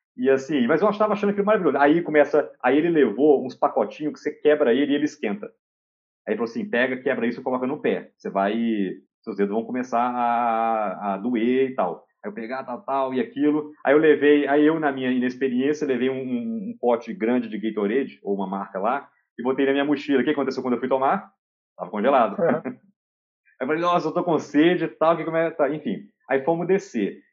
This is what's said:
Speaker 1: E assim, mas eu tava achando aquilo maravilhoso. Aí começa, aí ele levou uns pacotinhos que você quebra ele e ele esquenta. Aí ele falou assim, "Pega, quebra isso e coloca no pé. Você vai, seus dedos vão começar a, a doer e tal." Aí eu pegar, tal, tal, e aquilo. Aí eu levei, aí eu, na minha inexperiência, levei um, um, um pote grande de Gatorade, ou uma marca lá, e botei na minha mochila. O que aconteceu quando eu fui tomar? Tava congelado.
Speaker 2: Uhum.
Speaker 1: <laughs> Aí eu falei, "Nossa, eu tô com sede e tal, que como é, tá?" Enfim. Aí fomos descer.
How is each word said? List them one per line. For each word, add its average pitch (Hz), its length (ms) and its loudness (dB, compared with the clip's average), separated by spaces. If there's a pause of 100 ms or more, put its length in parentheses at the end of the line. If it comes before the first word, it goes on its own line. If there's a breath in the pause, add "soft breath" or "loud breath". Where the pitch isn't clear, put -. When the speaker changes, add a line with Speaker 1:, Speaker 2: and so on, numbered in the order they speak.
(160)
Speaker 1:
E 127 140 0
assim, 135 360 2
mas 151 140 2
eu 208 160 2
tava 214 180 0
achando 202 160 -2
aquilo 196 160 -2
maravilhoso. 180 320 2
Aí 151 240 4
começa, 147 480 2 (120)
aí 131 160 2
ele 170 120 0
levou 131 540 4
uns 123 100 -8
pacotinhos 143 580 -2
que - 80 -14
você 151 100 -6
quebra 147 420 2
ele 127 200 2
e - 20 2
ele 143 100 0
esquenta. 104 420 -4 (800)
Aí 101 60 -2
ele 110 40 -2
falou 113 140 -4
assim, 104 180 -8
"Pega, 127 340 -2
quebra 120 240 -2
isso 120 140 -4
e - 20 -12
coloca 127 240 -4
no 135 140 -6
pé. 95 360 -4
Você 101 140 -12
vai, 98 240 0 (680)
seus 110 140 -10
dedos 101 160 0
vão 113 120 -2
começar 123 360 -4
a, 113 1120 -2
a 95 40 -6
doer 123 520 0
e 127 40 -10
tal." 90 300 -4 (180)
Aí 104 80 -10
eu 104 40 -12
pegar, 117 300 -10
tal, 123 180 -10
tal, 135 300 -2
e 127 80 -2
aquilo. 147 520 -2 (120)
Aí 135 80 4
eu 151 60 8
levei, 147 480 6
aí 147 180 4
eu, 160 160 4
na 147 120 0
minha 131 180 -2
inexperiência, 127 760 0
levei 127 220 0
um, 131 140 -4
um, 117 480 -6
um 117 100 -10
pote 117 320 0
grande 113 360 0
de 107 100 -8
Gatorade, 107 640 -2
ou 98 120 -2
uma 95 120 -4
marca 98 320 -8
lá, 117 300 -4 (300)
e 113 40 -8
botei 127 240 0
na 135 60 2
minha 143 120 0
mochila. 143 380 0
O - 20 0
que 147 60 0
aconteceu 135 320 -4
quando 123 120 -2
eu 117 60 -4
fui 127 80 -4
tomar? 139 420 0 (460)
Tava 90 140 -12
congelado. 107 500 2
Speaker 2:
Uhum. 139 380 0
Speaker 1:
<laughs> - 20 -20 (800 soft breath)
Aí - 20 -6
eu 127 40 -6
falei, 160 160 -2
"Nossa, 175 260 0
eu 151 40 -6
tô 170 120 -2
com 165 140 2
sede 160 460 2
e 156 40 -2
tal, 160 280 2
que 160 80 -6
como 160 120 -4
é, 165 140 0
tá?" 151 180 0
Enfim. 147 400 -6 (220)
Aí 135 140 2
fomos 170 220 0
descer. 185 540 -2 (120 soft breath)